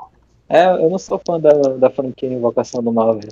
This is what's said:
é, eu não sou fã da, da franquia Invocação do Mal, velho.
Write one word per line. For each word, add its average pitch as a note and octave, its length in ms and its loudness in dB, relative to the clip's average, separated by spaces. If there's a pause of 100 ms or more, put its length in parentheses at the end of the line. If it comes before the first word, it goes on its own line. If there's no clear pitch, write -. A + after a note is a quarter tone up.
(500)
é, D#3+ 160 4
eu E3 240 2
não F#3 100 -2
sou F#3+ 260 -8
fã - 140 -2
da, D3+ 120 4
da C3 380 2
franquia C3 440 -6
Invocação A#2+ 500 -4
do A#2 80 -2
Mal, A2+ 220 0
velho. G#2+ 180 -8